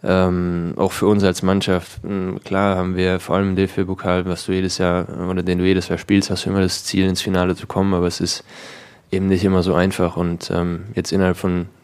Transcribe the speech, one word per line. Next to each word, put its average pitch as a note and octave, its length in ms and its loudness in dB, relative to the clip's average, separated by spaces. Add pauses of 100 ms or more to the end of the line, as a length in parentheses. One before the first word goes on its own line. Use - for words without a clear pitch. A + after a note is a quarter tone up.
ähm, F2+ 720 0
auch - 160 0
für - 160 2
uns G2+ 160 4
als F2+ 180 2
Mannschaft. F#2 640 0
Ähm, F#2+ 380 -4
klar G2 340 2
haben F#2 180 -2
wir F#2 240 0
vor - 160 -4
allem G2 140 2
im F#2+ 60 0
D-F-B-Pokal, F#2 720 0
was F2+ 200 -6
du F#2 60 -2
jedes F#2 260 -2
Jahr, F2+ 300 0 (220)
oder F#2 120 -2
den F2+ 160 0
du F2+ 80 2
jedes F#2 220 2
Jahr F2 100 -2
spielst, G2 320 2
hast F#2 160 -4
du F#2+ 60 -2
immer G2 100 2
das F#2 220 -2
Ziel, F#2+ 240 0
ins F#2 140 0
Finale F2+ 340 0
zu - 100 -14
kommen, F#2+ 300 0
aber F2+ 100 2
es F2 160 -2
ist - 220 -4 (680)
eben F#2+ 160 0
nicht F#2+ 160 4
immer F#2+ 200 4
so F2+ 100 2
einfach F2+ 420 2
und, E2+ 380 -4
ähm, F2 300 -2 (100)
jetzt - 180 -4
innerhalb F#2 260 2
von F2+ 280 -2 (180)